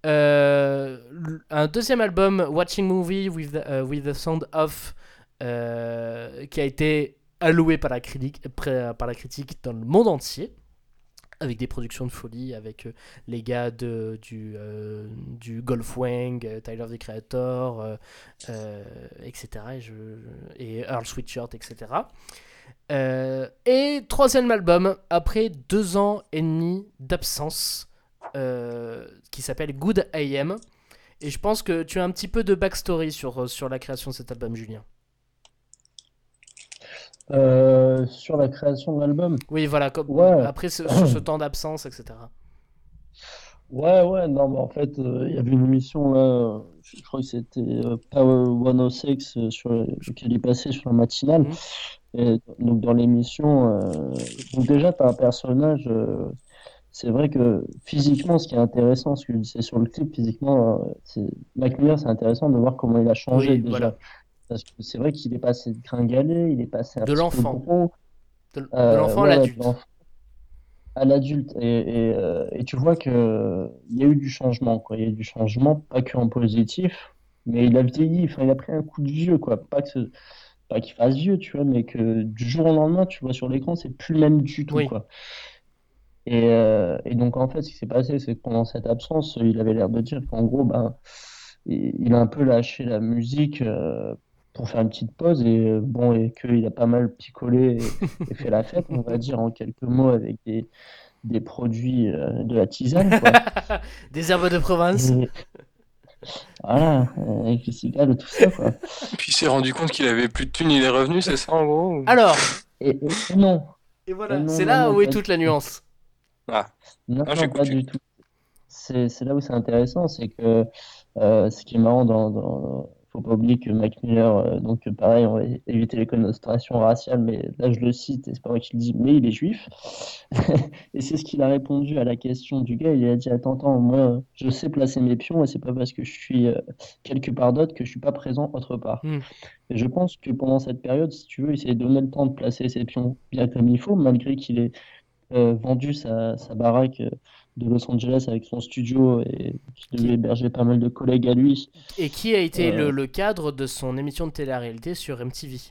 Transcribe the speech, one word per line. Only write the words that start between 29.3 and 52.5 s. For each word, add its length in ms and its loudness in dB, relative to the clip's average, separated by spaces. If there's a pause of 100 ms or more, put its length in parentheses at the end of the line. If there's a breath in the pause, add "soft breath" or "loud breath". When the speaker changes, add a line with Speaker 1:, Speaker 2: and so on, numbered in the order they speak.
Speaker 1:
qui 100 -14
s'appelle 340 -8
Good 380 0
A 80 -4
M. 340 -2 (640 soft breath)
Et 100 -10
je 100 -10
pense 220 -2
que 220 -4
tu 160 -6
as 60 0
un 60 -2
petit 180 -10
peu 160 -2
de 100 2
backstory 560 -4
sur, 380 -8
sur 180 -8
la 120 -6
création 320 -10
de 40 -10
cet 160 -16
album, 240 -8
Julien. 280 -16 (2500 loud breath)
Speaker 2:
Euh, 760 6
sur 280 -6
la 140 2
création 460 -2
de 60 -2
l'album. 360 0 (120)
Speaker 1:
Oui, 160 0
voilà, 240 0
comme, 200 -6
Speaker 2:
Ouais. 360 6
Speaker 1:
après 240 -6
ce, 180 -8
sur 200 6
ce 100 4
Speaker 2:
<clears throat> 20 -2
Speaker 1:
temps 180 -4
d'absence, 480 -6
et 60 -14
cetera. 380 -18 (1400 loud breath)
Speaker 2:
Ouais, 340 4
ouais, 240 2
non, 220 2
mais 100 -2
en 80 -2
fait, 320 -4
euh, 300 -2
il 60 -4
y 40 -4
avait 120 0
une 120 6
émission, 500 2
là, 480 4 (200)
je 220 -20
crois 180 -8
que 40 -6
c'était, 360 -8
euh, 340 -2 (160)
Power 380 6 (200)
one 120 4
oh 80 4
six, 480 -4
euh, 120 -2
sur, 220 -6
lequel 640 -4
il 80 0
passait 300 -2
sur 180 -6
la 60 2
matinale. 480 2
Speaker 1:
Mhm. 100 -2 (640 loud breath)
Speaker 2:
Et 260 2 (180)